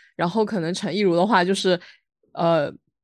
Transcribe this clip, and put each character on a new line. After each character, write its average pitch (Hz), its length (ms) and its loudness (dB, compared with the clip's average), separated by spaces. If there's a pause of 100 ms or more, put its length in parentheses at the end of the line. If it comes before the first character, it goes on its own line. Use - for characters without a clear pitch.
(140)
然 170 160 -2
后 220 140 0
可 214 160 -4
能 165 120 -4
陈 185 220 -6
亦 202 60 -2
儒 185 160 2
的 180 100 4
话 202 180 2
就 185 80 0
是， 190 280 0 (520)
呃， 165 400 0 (320)